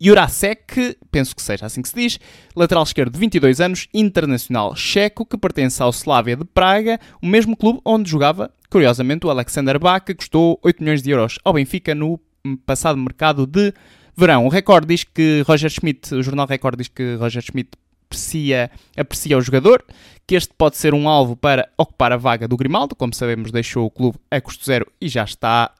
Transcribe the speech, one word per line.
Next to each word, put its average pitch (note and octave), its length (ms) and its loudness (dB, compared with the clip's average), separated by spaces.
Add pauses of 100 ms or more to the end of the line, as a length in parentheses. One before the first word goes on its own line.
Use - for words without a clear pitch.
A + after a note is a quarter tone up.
Jurasek, G3+ 960 2 (140)
penso C3+ 240 -2
que - 80 -14
seja G#2+ 240 -6
assim B2+ 160 -10
que - 60 -12
se - 60 -12
diz, A#3+ 240 -4 (360)
lateral E3+ 260 2
esquerdo B2+ 320 -2
de D3+ 60 -8
vinte G#3 160 0
e D#3+ 40 2
dois C3+ 220 4
anos, F3+ 320 -2
internacional C#3+ 840 -2
checo, G#3 480 -2
que A3 140 -10
pertence C#3 420 -4
ao B2 120 0
Slavia A#2+ 440 -2
de D#3 100 -8
Praga, G#3+ 540 0 (220)
o F3 60 -4
mesmo A3 280 2
clube A#3 300 0
onde A3 240 0
jogava, D#3 420 0 (200)
curiosamente, C#3 560 2
o - 20 0
Alexander C3+ 480 -2
Bach, F3+ 260 2
que F#3 120 -8
custou E3 480 0
oito E3+ 180 2
milhões D3+ 220 -2
de C#3 80 -2
euros A#2+ 340 0
ao F#3+ 80 2
Benfica D#3 400 -2
no D#3 260 -4 (460)
passado C#3 320 -2
mercado C#3 480 -2
de G3 260 0 (440)
verão. E3 320 4
O - 20 0
Record F3 380 4
diz E3+ 160 0
que D#3 440 0
Roger D#3 220 2
Schmidt, - 460 -6
o B2+ 80 -2
jornal C#3 240 -4
Record C3 320 -4
diz B2 80 -10
que B2 300 -8
Roger A#2 260 -4
Schmidt - 260 -8 (380)
aprecia, C3+ 640 -4 (240)
aprecia - 420 -2
o B2+ 40 2
jogador, C3+ 420 4 (420)
que F#3 100 0
este - 220 -2
pode D3+ 200 2
ser D3+ 160 0
um D3 160 2
alvo C3 260 2
para C3+ 420 0
ocupar B2+ 360 0
a B2 40 0
vaga A#2 300 -2
do B2 80 -2
Grimaldo, D#3+ 400 -4
como A#2+ 180 -6
sabemos A2+ 380 -6
deixou A#2 340 -4
o G#2+ 40 -4
clube B2 280 -2 (140)
a C#3 80 -2
custo - 240 -14
zero B2+ 260 -2 (100)
e F3 100 -6
já A#2 160 -4
está, A#2 540 -2